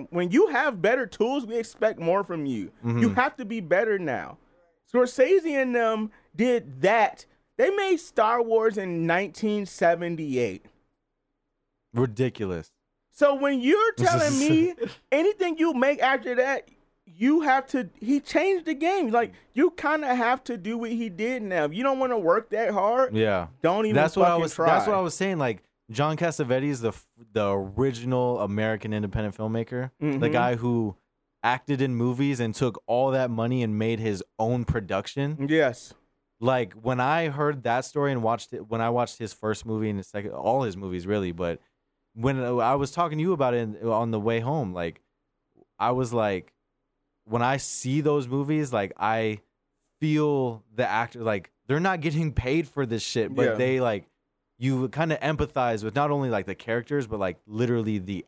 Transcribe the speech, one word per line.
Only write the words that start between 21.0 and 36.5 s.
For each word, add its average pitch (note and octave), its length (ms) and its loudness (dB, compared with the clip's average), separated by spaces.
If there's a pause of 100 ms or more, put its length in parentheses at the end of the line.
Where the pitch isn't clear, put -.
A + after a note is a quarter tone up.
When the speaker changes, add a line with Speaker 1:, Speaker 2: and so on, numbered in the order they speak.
Speaker 1:
did A3 340 -4
now. F3+ 220 -2
If D3+ 100 -2
you G#3+ 80 -4
don't C4+ 160 0
wanna B3+ 200 0
work F#3+ 320 2
that G#3+ 220 0
hard, A3 440 2
Speaker 2:
Yeah. G2+ 300 2 (160)
Speaker 1:
don't G3 240 2
even G#3+ 100 2
Speaker 2:
That's D#3 200 2
what F#3+ 100 6
I F3 40 6
Speaker 1:
fucking E3+ 120 2
Speaker 2:
was, D#3 120 -2
Speaker 1:
try. E3 120 2
Speaker 2:
that's D#3+ 200 4
what G#3 100 2
I F#3+ 40 2
was E3+ 140 -2
saying. F#3+ 240 -2
Like, B2 240 -2 (280)
John D3 260 0
Cassavetes, C#3+ 680 0
the A2+ 60 2
f-, - 180 -8 (260)
the G#2 180 2
original A#2+ 880 0
American G#2+ 520 -2
independent G#2 440 -2
filmmaker, A2+ 540 -4 (100)
the D3 60 -2
Speaker 1:
Mm-hmm. C3+ 260 0
Speaker 2:
guy A#2+ 240 2
who A2+ 400 0 (460)
acted B2+ 380 0
in C3+ 140 0
movies B2 460 0
and A2+ 140 -2
took - 320 -2
all C3 260 2
that B2+ 180 2
money A#2 320 0
and G#2+ 160 0
made A2 220 0
his G#2 220 -2 (160)
own A#2 260 0
production. C3+ 840 -4
Speaker 1:
Yes. D3 460 0 (460)
Speaker 2:
Like, A#2+ 340 0